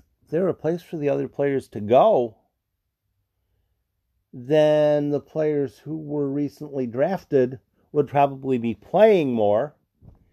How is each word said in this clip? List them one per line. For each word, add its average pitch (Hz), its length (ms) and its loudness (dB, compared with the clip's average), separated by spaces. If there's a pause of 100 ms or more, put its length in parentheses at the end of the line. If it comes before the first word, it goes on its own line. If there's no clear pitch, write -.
(240)
if - 60 -20
there 165 140 -2
were 180 60 0
a 156 40 -2
place 170 280 -6
for - 160 -14
the 147 120 -2
other 139 180 -2
players 139 420 -2
to 110 100 -12
go, 123 580 2 (2000)
then 147 760 2
the 143 100 -2
players 147 600 -4
who 151 180 -12
were 147 320 -6
recently 143 580 -6
drafted 131 720 -2 (320)
would 147 160 0
probably 135 520 -2
be 113 160 -4
playing 180 580 2
more 110 420 0 (580)